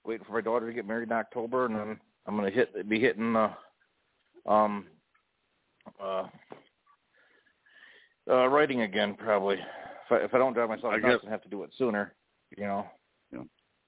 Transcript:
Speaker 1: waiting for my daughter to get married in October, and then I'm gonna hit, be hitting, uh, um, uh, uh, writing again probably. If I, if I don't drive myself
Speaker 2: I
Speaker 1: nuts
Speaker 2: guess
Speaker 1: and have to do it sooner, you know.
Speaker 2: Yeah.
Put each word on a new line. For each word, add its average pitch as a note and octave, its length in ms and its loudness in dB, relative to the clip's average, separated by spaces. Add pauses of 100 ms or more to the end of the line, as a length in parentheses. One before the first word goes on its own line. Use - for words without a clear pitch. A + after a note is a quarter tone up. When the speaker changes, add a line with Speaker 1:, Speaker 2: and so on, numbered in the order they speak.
Speaker 1:
waiting G#2+ 200 -8
for G#2 80 -14
my A2+ 80 0
daughter A2+ 260 -2
to A#2 60 -8
get A2+ 120 -6
married A2+ 240 -4
in A#2 40 -2
October, A#2+ 520 -2
and A2+ 100 -2
then G#2+ 240 -6 (260)
I'm G#2 100 -6
gonna G2+ 140 0
hit, G2+ 400 0
be A2 100 2
hitting, A2+ 360 0
uh, G#2+ 180 2 (920)
um, G#2 420 2 (1120)
uh, F#2+ 280 -4 (2000)
uh, B2+ 200 6
writing C#3 320 4
again G2+ 340 0
probably. G2+ 400 2
If - 560 -8
I, A#2+ 60 4
if - 160 -2
I C3 40 6
don't C3 160 4
drive A#2 160 0
myself G#2+ 240 -4
Speaker 2:
I A2 40 2
Speaker 1:
nuts B2 180 4
Speaker 2:
guess G#2+ 80 -2
Speaker 1:
and G2+ 80 -10
have G#2 120 -6
to F#2 60 -20
do G2 140 -8
it - 140 -14
sooner, G#2 360 0 (440)
you G2+ 60 -8
know. G2+ 220 -4 (460)
Speaker 2:
Yeah. B1 80 -12 (480)